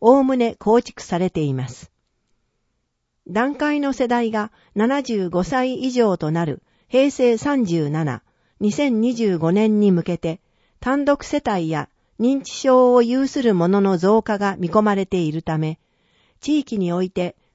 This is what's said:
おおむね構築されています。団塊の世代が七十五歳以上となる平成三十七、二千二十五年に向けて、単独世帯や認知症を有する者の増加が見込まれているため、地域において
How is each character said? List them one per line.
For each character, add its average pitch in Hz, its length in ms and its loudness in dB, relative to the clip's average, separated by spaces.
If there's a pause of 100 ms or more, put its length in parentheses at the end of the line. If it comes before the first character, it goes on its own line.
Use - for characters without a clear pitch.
お 233 120 6
お 277 100 6
む 262 140 0
ね 233 180 0
構 226 260 2
築 - 220 -16
さ 175 160 -4
れ 180 100 0
て 165 120 -4
い 143 140 -2
ま 127 140 -6
す。 - 220 -20 (1400)
団 247 280 -2
塊 294 240 -2
の 277 120 -2
世 254 140 -2
代 240 240 0
が 220 220 -6 (220)
七 262 280 0
十 208 260 -4
五 - 140 0
歳 254 380 -2
以 254 100 -2
上 226 260 2
と 156 140 -4
な 170 140 0
る 147 180 -6 (260)
平 277 220 2
成 240 260 2
三 277 280 -2
十 165 260 0
七、 147 320 -4 (380)
二 208 100 0
千 247 300 0
二 240 140 0
十 208 240 0
五 160 120 0
年 214 300 2
に 202 100 4
向 170 140 2
け 175 140 -4
て、 170 220 -8 (380)
単 277 260 -2
独 285 200 0
世 294 220 -4
帯 175 220 -2
や 151 200 -4 (320)
認 269 220 0
知 - 100 -16
症 254 420 4
を 247 80 6
有 254 240 0
す 269 160 -4
る 226 120 2
者 185 260 2
の 190 180 2
増 208 240 2
加 208 160 -4
が 202 180 -4
見 170 140 -4
込 214 120 2
ま 208 120 2
れ 196 100 -2
て 185 140 -4
い 156 140 -2
る 165 100 -6
た 156 160 -4
め、 156 220 -4 (600)
地 294 200 -2
域 226 180 -6
に 175 140 -2
お 180 100 -2
い 185 80 -4
て 175 260 -6 (180)